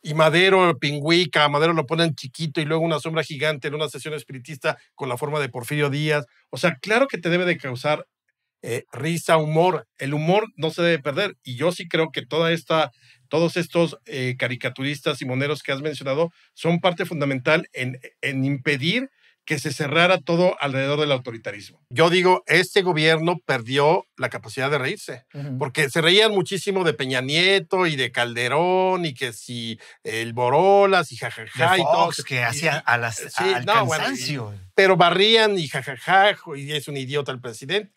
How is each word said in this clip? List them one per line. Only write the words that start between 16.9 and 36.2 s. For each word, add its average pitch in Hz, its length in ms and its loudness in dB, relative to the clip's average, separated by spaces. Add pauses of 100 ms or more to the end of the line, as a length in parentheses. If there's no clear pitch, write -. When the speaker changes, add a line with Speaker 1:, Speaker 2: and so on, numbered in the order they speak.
Speaker 1:
fundamental 147 680 0
en, 127 260 -8 (220)
en 135 240 -2
impedir 147 640 -2 (380)
que 151 120 -2
se 143 140 -6
cerrara 165 460 2
todo 180 420 2
alrededor 139 400 -2
del 151 100 0
autoritarismo. 113 800 -6
Yo 160 220 4
digo, 180 360 4
este 175 360 4
gobierno 160 640 2
perdió 143 580 2 (140)
la 127 100 -2
capacidad 127 420 -6
de 151 80 0
reírse, 139 540 -6
Speaker 2:
Ujú. 143 260 -10
Speaker 1:
porque 143 300 -2
se 160 140 0
reían 202 300 6
muchísimo 190 520 -2
de 160 80 2
Peña 131 300 -2
Nieto 180 640 2
y 156 100 0
de 127 160 -2
Calderón 165 960 0
y 143 80 -6
que 120 180 -6
si 113 480 -10 (240)
el 113 300 -6
Borolas 180 800 4
y 123 40 -14
jajaja 127 560 -2
Speaker 3:
De 190 60 4
Speaker 1:
y - 40 2
todo. 170 220 4
Speaker 3:
Fox, - 180 -4
que 139 140 -8
Speaker 1:
Y, - 40 0
Speaker 3:
hacía 147 360 -2 (100)
Speaker 1:
y, - 40 2
Speaker 3:
a 117 80 4
las, 117 180 -4
Speaker 1:
sí, 147 160 -12 (220)
Speaker 3:
al 123 100 -2
Speaker 1:
no, 208 220 4
bueno, 160 180 0
y, 233 40 -2
Speaker 3:
cansancio. 131 460 -6 (200)
Speaker 1:
pero 190 240 6
barrían 202 600 6
y 156 80 -2
jajaja, 175 720 2 (200)